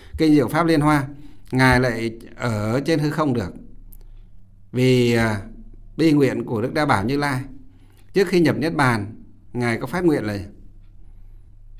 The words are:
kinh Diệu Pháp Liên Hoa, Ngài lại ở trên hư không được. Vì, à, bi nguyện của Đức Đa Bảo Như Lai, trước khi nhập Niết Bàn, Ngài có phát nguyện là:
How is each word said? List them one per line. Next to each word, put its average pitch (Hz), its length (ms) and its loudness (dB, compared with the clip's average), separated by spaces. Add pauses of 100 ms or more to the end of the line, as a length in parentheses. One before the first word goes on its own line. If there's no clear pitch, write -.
(180)
kinh 156 160 4
Diệu 131 140 4
Pháp 160 180 0
Liên 160 140 4
Hoa, 147 240 2 (480)
Ngài 127 280 4
lại 113 380 -2 (180)
ở 113 480 -2
trên 165 140 0
hư 147 120 -2
không 151 240 0
được. 101 200 -6 (1200)
Vì, 123 420 4
à, 113 260 0 (560)
bi 160 160 4
nguyện 120 320 2
của 117 180 -4
Đức 78 120 -4
Đa 151 120 0
Bảo 107 180 2
Như 135 120 -2
Lai, 143 240 -2 (720)
trước 185 160 2
khi 185 120 2
nhập 135 180 4
Niết 160 160 -2
Bàn, 120 400 0 (380)
Ngài 120 260 -2
có - 80 -10
phát 180 180 -4
nguyện 139 200 2
là: 104 140 -4 (1400)